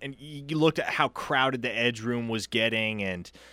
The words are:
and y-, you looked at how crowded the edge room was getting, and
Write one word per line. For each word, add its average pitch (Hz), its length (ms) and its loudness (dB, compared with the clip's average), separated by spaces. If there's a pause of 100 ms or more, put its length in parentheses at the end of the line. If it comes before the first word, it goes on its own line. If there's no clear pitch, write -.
and 139 180 -10
y-, 147 300 -12
you 160 80 0
looked 156 200 4
at - 120 -2
how 147 180 2
crowded 131 540 2
the 117 140 -2
edge 117 260 2
room 120 260 -2
was 110 200 -2
getting, 110 540 0
and 92 300 -4 (220)